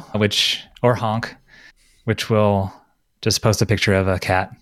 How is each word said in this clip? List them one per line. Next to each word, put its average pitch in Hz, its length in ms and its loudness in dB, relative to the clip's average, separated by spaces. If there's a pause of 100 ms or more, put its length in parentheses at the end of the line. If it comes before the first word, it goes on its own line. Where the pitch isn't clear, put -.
(160)
which, - 460 0 (200)
or 120 140 4
Honk, 110 380 -4 (720)
which - 260 -4
will 104 440 2 (480)
just - 200 -2
post 110 200 2
a 107 40 0
picture 98 280 0
of 95 160 2
a 98 100 0
cat, 95 320 -2 (100)